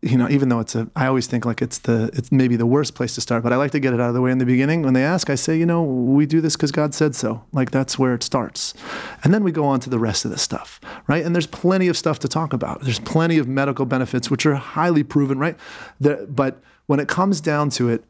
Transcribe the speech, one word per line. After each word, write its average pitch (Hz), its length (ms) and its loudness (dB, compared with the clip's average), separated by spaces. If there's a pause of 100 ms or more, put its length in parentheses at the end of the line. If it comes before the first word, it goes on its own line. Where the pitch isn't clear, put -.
you 127 160 0
know, 123 140 4
even 139 180 2
though 117 120 2
it's - 140 -6
a, 113 220 -2
I 135 100 0
always 131 200 0
think, 117 180 -2
like, 117 160 -2
it's - 180 -6
the, 113 360 0
it's - 180 -4
maybe 131 240 4
the 117 80 2
worst 131 300 2
place 123 220 -4
to 123 40 -8
start, 117 220 -2
but 120 100 2
I 120 40 4
like 139 160 0
to 151 80 0
get 131 120 0
it 117 80 0
out 120 80 2
of 120 60 -2
the 127 80 2
way 127 80 2
in 127 80 2
the 127 80 2
beginning. 135 360 2
When 131 120 2
they 131 100 4
ask, 165 240 0
I 143 60 2
say, 156 240 0
"You 165 80 2
know, 170 160 2
we 135 420 2
do 156 160 2
this 156 160 0
'cause 147 160 0
God 151 220 0
said 151 200 0
so." 113 280 -4 (100)
Like, 131 180 0
that's 135 280 -2
where 127 160 4
it 117 80 -4
starts. - 500 -4 (500)
And 165 120 6
then 214 100 2
we 175 80 2
go 151 120 0
on 135 160 2
to 127 100 -8
the 123 80 0
rest 110 260 0
of 113 60 -4
the - 80 -8
stuff, - 420 -6 (280)
right? 151 180 2
And 170 80 0
there's 170 120 0
plenty 185 420 2
of 165 80 0
stuff 156 240 -2
to 139 80 -2
talk 151 260 -2
about. - 280 -6
There's 123 180 -2
plenty 165 360 2
of 139 120 0
medical 135 360 0
benefits, 127 460 -2
which 139 160 0
are 147 80 4
highly 156 480 0
proven, 139 360 0
right? 151 200 -2 (420)
The, 135 300 0
but 135 320 -2 (240)
when 143 140 2
it 143 80 -4
comes 185 340 0
down 147 280 0
to 120 200 0
it 117 200 -2